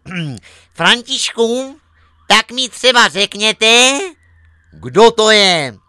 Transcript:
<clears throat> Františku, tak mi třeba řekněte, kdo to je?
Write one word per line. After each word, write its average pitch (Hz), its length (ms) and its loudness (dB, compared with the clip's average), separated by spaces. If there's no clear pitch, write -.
<clears throat> 156 320 -10
Františku, 240 1040 -4
tak 214 240 0
mi 247 180 -6
třeba 240 380 2
řekněte, 220 920 0
kdo 135 400 2
to 220 200 0
je? 180 440 0